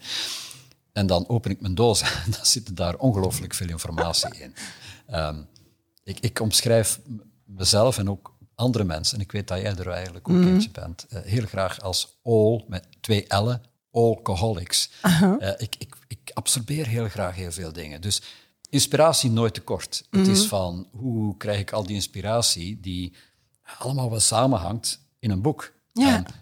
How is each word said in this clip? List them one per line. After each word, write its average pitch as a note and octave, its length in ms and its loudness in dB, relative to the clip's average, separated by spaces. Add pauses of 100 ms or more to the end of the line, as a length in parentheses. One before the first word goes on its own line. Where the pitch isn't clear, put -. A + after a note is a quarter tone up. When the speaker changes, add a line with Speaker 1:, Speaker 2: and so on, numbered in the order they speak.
(920)
Speaker 1:
En G2+ 140 2
dan F2 220 2
open A#2 220 0
ik F#2+ 100 -6
mijn F#2 140 -4
doos A2 260 4 (120)
<laughs> - 120 -6
en G2 60 -2
dan - 140 -4
zit - 300 0
daar F2 200 -2
ongelooflijk F#2+ 580 0
veel F2 160 -4
informatie E2 720 -2
in. - 140 -18 (540)
Ehm, D#2 300 -4 (680)
ik, G2 160 -10
ik - 200 -4
omschrijf A2+ 640 2
m-, A#2 100 -12 (300)
mezelf G#2 520 2
en G2 120 0
ook - 260 -8 (200)
andere A#2 280 0
mensen, E2 340 -2
en G#2 60 -2
ik - 80 -10
weet G#2 160 -6
dat F#2 140 -4
jij G2+ 140 -2
er F2+ 140 -6
eigenlijk F2+ 400 -8
ook F3 60 6
Speaker 2:
Mhm. F3+ 120 6
Speaker 1:
eentje F#3 220 4
bent, - 400 -12
eh, F#2+ 120 -10
heel G#2+ 240 0
graag F#2+ 360 -4
als - 420 -4
all, A2+ 440 4
met - 200 -8 (140)
twee G2+ 260 0
L'en, A2+ 340 2 (300)
alcoholics. G#2+ 1000 0 (120)
Speaker 2:
Aha. F3+ 380 6
Speaker 1:
Eh, G2 180 -2
ik, - 200 -8
ik, - 180 -16 (120)
ik - 260 -16
absorbeer C3+ 540 -4
heel A2+ 200 -2
graag F#2+ 280 -4
heel F2+ 160 -8
veel E2 220 -10
dingen. D2+ 280 -12
Dus G2 200 -2 (480)
inspiratie C#3 640 4
nooit A2+ 220 2
tekort. - 560 -8
Het F#3+ 180 6
is G3 120 6
Speaker 2:
Mhm. G#3+ 80 2
Speaker 1:
van, F#2 440 -2
hoe A2 460 -2
krijg G#2 220 -2
ik G2 120 -6
al G#2+ 140 -2
die G2+ 100 -4
inspiratie G2+ 840 -2
die F2+ 320 -6 (640)
allemaal B2+ 320 -2
wel A2 100 -4
samenhangt A2+ 800 2 (200)
in G#2+ 120 0
een F#2+ 100 0
boek? - 300 -2 (220)
Speaker 2:
Ja. B3+ 220 4
Speaker 1:
En, F#2 100 -2 (160)